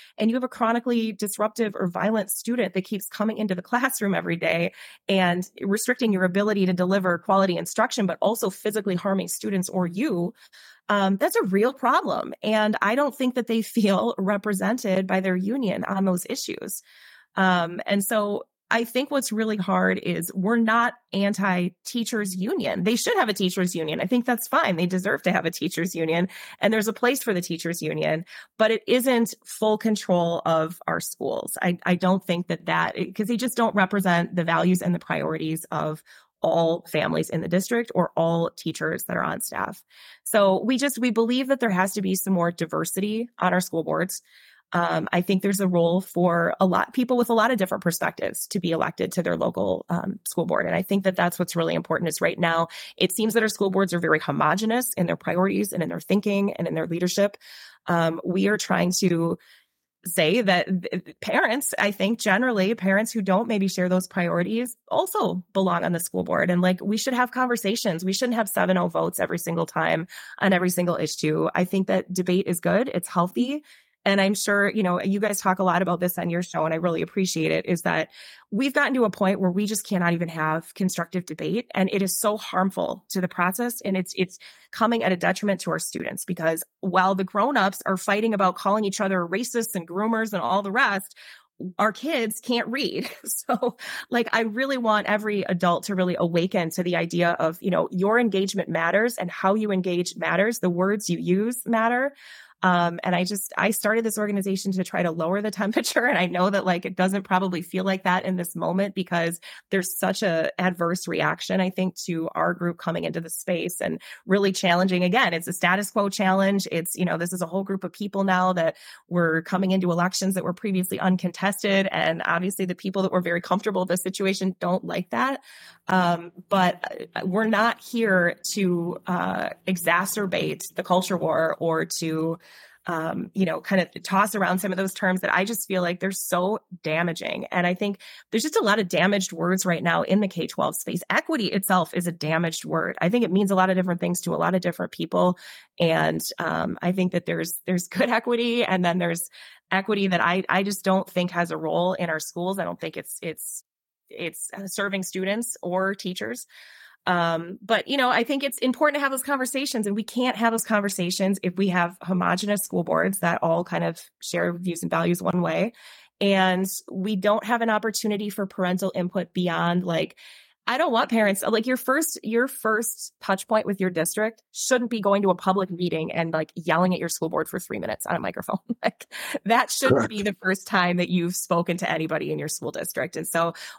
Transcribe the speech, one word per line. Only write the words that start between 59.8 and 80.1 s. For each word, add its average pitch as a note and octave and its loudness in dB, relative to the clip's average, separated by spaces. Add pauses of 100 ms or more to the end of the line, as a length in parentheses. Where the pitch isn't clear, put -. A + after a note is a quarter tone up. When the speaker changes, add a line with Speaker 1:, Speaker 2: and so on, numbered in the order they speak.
Speaker 1:
say F3+ 2
that F#3+ 2
th-, - -4
parents, C4 0
I - 2
think G3+ 0
generally A3 2
parents G3 2
who A3 -2
don't G3 2
maybe G3+ 2
share F3+ 0
those F#3 2
priorities F#3+ -2 (120)
also C4 0
belong F3+ 2
on F3+ 2
the E3 0
school - -4
board. - 2
And, F3 4
like, F#3 4
we G#3 0
should B3+ -2
have B3 2
conversations. A3+ 0
We F#3+ 0
shouldn't A#3+ 0
have G#3+ 0
seven F#3 2
oh F3 2
votes E3 -2
every F3+ 0
single E3+ -2
time E3 -2 (320)
on F#3+ 4
every F3+ 4
single F3 0
issue. D#3 0
I F3+ 2
think F#3+ 0
that F#3+ 0
debate F3+ 0
is F3 -2
good. G3 2
It's - -4
healthy. A#3+ 0 (440)
And G3+ 4
I'm G3 4
sure, G3+ 2
you G#3+ 0
know, F3+ 2
you G3 0
guys G#3 0
talk F#3+ 2
a F#3+ 2
lot F3+ 4
about F3+ 2
this F3+ -2
on F3 -2
your E3+ 0
show, D#3+ -2
and D#3+ 0
I - 0
really E3+ 0
appreciate F3 0
it, D#3+ 0
is F3 0
that D#3+ 0 (400)
we've C4 0
gotten C#4+ 4
to B3+ 4
a G3+ 2
point G3 0
where F#3 2
we G3+ 0
just G#3 -4
cannot F3 2